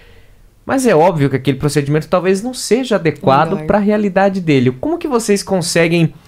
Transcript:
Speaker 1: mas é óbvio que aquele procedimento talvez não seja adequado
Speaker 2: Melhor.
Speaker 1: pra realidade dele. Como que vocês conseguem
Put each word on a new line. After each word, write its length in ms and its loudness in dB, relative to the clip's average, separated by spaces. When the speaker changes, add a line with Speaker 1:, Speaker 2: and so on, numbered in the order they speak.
Speaker 1:
mas 160 0
é 100 4
óbvio 360 2
que 40 0
aquele 220 -2
procedimento 500 -2
talvez 360 0
não 100 -6
seja 440 -2
adequado 560 0
Speaker 2:
Melhor. 120 -6
Speaker 1:
pra 140 2
realidade 600 0
dele. 300 2
Como 300 -4
que 80 -6
vocês 340 0
conseguem 720 0